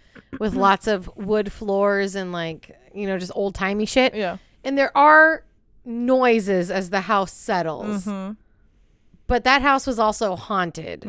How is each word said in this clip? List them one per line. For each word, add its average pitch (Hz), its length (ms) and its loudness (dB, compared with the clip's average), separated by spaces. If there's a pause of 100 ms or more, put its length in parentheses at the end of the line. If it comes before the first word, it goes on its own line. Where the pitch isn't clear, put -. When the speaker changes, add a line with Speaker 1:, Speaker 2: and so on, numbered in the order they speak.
(400)
Speaker 1:
with 214 140 -2
Speaker 2:
<clears throat> - 20 -2
Speaker 1:
lots 196 320 2
of 196 260 -2
wood 208 380 -2
floors 196 640 0
and, 185 160 -6
like, 165 440 -10 (160)
you 202 140 -8
know, 190 120 -2
just 180 180 -8
old-timey 202 500 -2
shit. 254 300 2
Speaker 2:
Yeah. 190 220 -6 (260)
Speaker 1:
And 277 120 -4
there 277 220 0
are 311 460 6 (400)
noises 233 840 2
as 185 200 -4
the 190 120 -2
house 196 300 -2
settles. 185 720 -4
Speaker 2:
Mm-hmm. 196 260 -8 (960)
Speaker 1:
But 247 140 2
that 269 180 4
house 269 280 2
was 233 100 -2
also 214 380 0
haunted. 180 720 -6